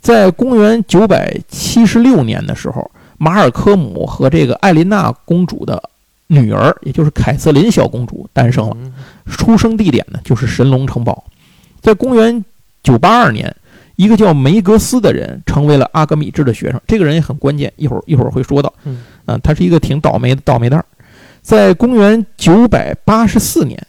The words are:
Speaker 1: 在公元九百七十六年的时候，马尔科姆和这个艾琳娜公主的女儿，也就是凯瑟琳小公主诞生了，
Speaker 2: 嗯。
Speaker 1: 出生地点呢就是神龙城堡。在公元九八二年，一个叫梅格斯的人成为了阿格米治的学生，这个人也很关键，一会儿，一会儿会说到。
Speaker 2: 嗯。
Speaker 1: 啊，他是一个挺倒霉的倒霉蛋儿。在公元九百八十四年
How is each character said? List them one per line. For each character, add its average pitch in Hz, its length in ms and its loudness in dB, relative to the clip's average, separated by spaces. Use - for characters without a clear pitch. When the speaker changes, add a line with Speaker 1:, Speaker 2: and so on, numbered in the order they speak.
Speaker 1:
在 214 300 4
公 247 260 -2
元 220 300 2
九 190 180 2
百 160 320 0
七 - 360 0
十 208 140 2
六 233 240 4
年 110 240 -6
的 - 80 -6
时 - 160 -10
候， - 180 -10
马 165 220 0
尔 139 100 4
科 202 240 0
姆 139 320 -4
和 - 240 -2
这 156 160 2
个 120 80 -2
艾 190 180 0
琳 165 160 2
娜 190 220 0
公 175 200 0
主 - 220 -8
的 - 160 -6
女 127 240 2
儿， 104 200 2
也 143 100 -10
就 165 100 -2
是 147 80 0
凯 - 260 -4
瑟 156 140 -2
琳 151 180 4
小 127 200 0
公 120 180 -6
主 - 260 -14
诞 123 200 0
生 113 160 -2
了， 110 120 -8
Speaker 2:
嗯。 127 120 -18
Speaker 1:
出 - 320 0
生 226 180 0
地 202 140 0
点 123 180 -2
呢 - 140 -10
就 127 140 -2
是 123 100 -4
神 131 240 0
龙 131 160 0
城 120 160 -6
堡。 - 220 -6
在 220 120 2
公 254 220 -2
元 226 300 2
九 127 120 4
八 190 220 4
二 190 140 2
年， 110 200 -8
一 190 120 2
个 226 80 4
叫 202 160 4
梅 147 280 2
格 208 180 4
斯 240 220 -2
的 196 120 0
人 - 320 -8
成 147 220 -2
为 147 100 4
了 131 160 2
阿 156 120 0
格 151 120 -2
米 151 140 -4
治 - 120 -4
的 127 100 0
学 - 200 -6
生， 123 140 -8
这 220 120 0
个 185 60 2
人 147 100 0
也 165 60 0
很 143 160 -4
关 143 200 -4
键， 139 200 -6
一 151 100 -6
会 120 80 -4
儿， - 120 -8
一 156 100 0
会 123 80 2
儿 120 60 -4
会 127 120 -4
说 143 200 -2
到。 - 100 -4
Speaker 2:
嗯。 127 180 -12
Speaker 1:
啊， 120 160 -4
他 151 120 0
是 165 80 -4
一 180 60 0
个 170 100 2
挺 147 220 -4
倒 - 180 -2
霉 123 160 0
的 139 100 -8
倒 127 140 0
霉 117 100 0
蛋 147 120 0
儿。 - 40 -6
在 202 320 2
公 247 200 0
元 214 300 4
九 220 300 4
百 - 280 -2
八 220 220 2
十 220 120 0
四 - 260 -2
年 123 240 -10